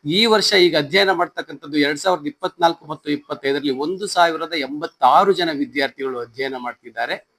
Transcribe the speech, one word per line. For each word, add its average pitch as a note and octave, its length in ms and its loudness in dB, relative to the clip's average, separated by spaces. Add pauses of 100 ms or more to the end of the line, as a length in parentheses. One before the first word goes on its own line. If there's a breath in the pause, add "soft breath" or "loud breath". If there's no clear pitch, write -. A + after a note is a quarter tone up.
ಈ G3 200 2
ವರ್ಷ G#3+ 280 2
ಈಗ F3 240 4
ಅಧ್ಯಯನ F#3 340 2
ಮಾಡ್ತಕ್ಕಂಥದ್ದು D3+ 640 -4
ಎರಡ್ D3 220 0
ಸಾವಿರದ F3 260 -2
ಇಪ್ಪತ್ನಾಲ್ಕು E3+ 600 -2
ಮತ್ತು D3+ 260 -10
ಇಪ್ಪತ್ತೈದರಲ್ಲಿ C#3+ 600 -4
ಒಂದು C#3 360 -4
ಸಾವಿರದ E3 460 0
ಎಂಬತ್ತಾರು D3+ 800 2
ಜನ F3 200 0
ವಿದ್ಯಾರ್ಥಿಗಳು C3+ 680 -4
ಅಧ್ಯಯನ C3 380 -8
ಮಾಡ್ತಿದ್ದಾರೆ. B2 720 -8 (120)